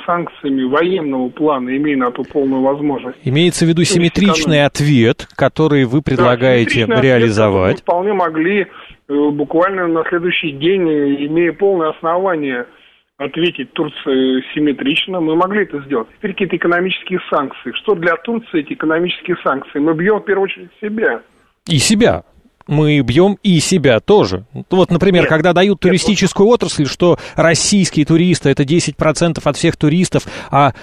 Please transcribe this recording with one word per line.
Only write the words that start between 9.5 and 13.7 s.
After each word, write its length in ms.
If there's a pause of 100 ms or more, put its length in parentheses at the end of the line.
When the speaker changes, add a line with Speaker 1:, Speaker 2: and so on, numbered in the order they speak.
Speaker 1:
на 200
следующий 440
день, 360
э, 380
имея 280
полное 360
основание 760 (500)
ответить 540